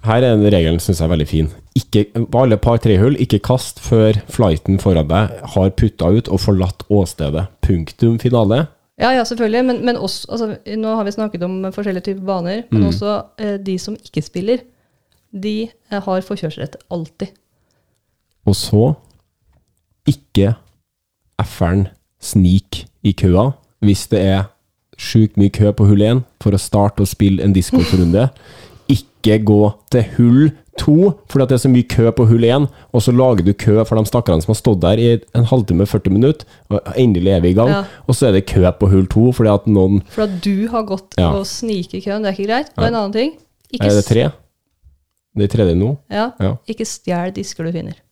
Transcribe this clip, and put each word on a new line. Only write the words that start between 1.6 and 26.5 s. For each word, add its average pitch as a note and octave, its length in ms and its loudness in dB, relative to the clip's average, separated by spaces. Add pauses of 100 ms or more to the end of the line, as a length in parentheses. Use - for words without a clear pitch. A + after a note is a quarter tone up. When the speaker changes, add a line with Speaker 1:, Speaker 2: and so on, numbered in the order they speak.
Speaker 1:
Ikke, - 300 0 (240)
på B2 140 0
alle A2 140 2
par A#2 200 0
trehull, A2 400 2
ikke G#2+ 240 0
kast - 380 -4
før A2 340 2 (140)
flighten F#2+ 520 0
foran E2+ 280 0
deg F#2+ 240 0 (100)
har F#2+ 300 0
puttet G#2 460 0
ut A#2+ 120 -2
og F#2+ 100 -2
forlatt F#2 500 -2
åstedet. E2+ 580 -2 (140)
Punktum A2+ 600 -2
finale. A#2+ 460 0 (300)
Speaker 2:
Ja, A#3+ 140 0
ja, B3 120 0
selvfølgelig, A#3 420 -2
men, B3 180 -2
men A#3+ 140 -2
også, - 320 -10
altså, A3+ 280 -6 (200)
nå A3 180 -4
har A3 80 -4
vi G3+ 80 -6
snakket G#3+ 320 -6
om F#3 200 -6
forskjellige F#3+ 400 -6
typer F#3+ 220 -8
baner, F#3+ 460 -6
men G#2 120 2
Speaker 1:
Mm. F3 40 2
Speaker 2:
også, G3 380 -4 (140)
eh, G#3 180 -6
de F#3+ 200 -6
som G#3 180 -10
ikke - 280 -10
spiller, A3 360 -4 (760)
de, G#3+ 360 -8 (220)
eh, G3+ 80 -6
har F#3 220 -4
forkjørsrett E3+ 540 -10 (140)
alltid. E3+ 420 -10 (1120)
Speaker 1:
Og G2+ 100 2
så, A#2+ 400 0 (1120)
ikke G#2 480 -2 (840)
efferen F#2+ 480 -2 (340)
snik - 640 0 (180)
i G2+ 100 0
køa G2 400 2 (280)
hvis G#2 280 0
det G2+ 120 0
er F#2+ 240 0 (520)
sjukt - 380 0
mye G2+ 160 4
kø G#2 220 2
på G2+ 140 2
hull G2+ 160 4
en B2 200 2 (160)
for G#2 120 0